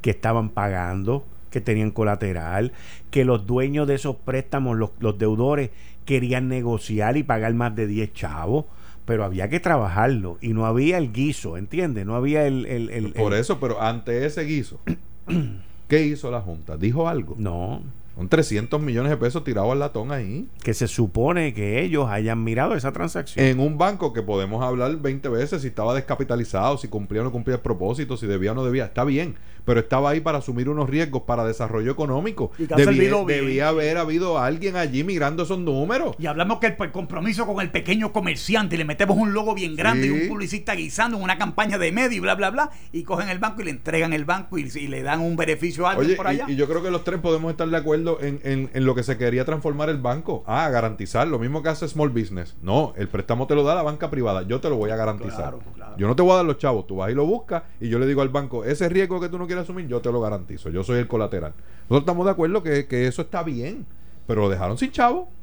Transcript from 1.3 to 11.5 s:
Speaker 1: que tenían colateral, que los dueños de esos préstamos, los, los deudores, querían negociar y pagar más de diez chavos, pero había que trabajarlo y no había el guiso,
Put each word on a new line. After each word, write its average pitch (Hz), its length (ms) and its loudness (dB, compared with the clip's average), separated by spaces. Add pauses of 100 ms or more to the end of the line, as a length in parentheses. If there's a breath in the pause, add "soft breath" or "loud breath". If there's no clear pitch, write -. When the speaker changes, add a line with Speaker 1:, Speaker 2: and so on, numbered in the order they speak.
Speaker 1:
que 123 120 -4
tenían 107 300 2
colateral, 101 800 0 (400 loud breath)
que 135 140 4
los 117 200 4
dueños 139 420 2
de 139 80 4
esos 135 220 -2
préstamos, 131 600 0
los, 110 220 2
los 107 180 2
deudores, 120 540 2 (340 loud breath)
querían 127 420 2
negociar 117 680 0
y 151 60 2
pagar 113 320 2
más 117 200 0
de 107 120 0
diez 104 260 -2
chavos, 90 520 -2 (400 loud breath)
pero 110 180 0
había 95 260 -2
que 165 100 0
trabajarlo 107 840 2
y 120 120 -4
no 110 120 2
había 135 320 4
el 131 140 0
guiso, 120 460 -2